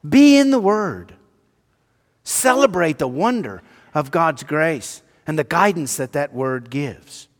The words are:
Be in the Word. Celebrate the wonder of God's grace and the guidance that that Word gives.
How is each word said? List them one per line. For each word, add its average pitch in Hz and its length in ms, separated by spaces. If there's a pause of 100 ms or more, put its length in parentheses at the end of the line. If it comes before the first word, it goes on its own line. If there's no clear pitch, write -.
Be 277 300
in 277 140
the 262 100
Word. 190 540 (1080)
Celebrate 214 760
the 139 100
wonder 147 540 (320)
of 143 160
God's 160 320
grace 151 580 (260)
and 156 120
the 147 60
guidance 170 520
that 131 160
that 143 220
Word 127 340
gives. 131 600 (120)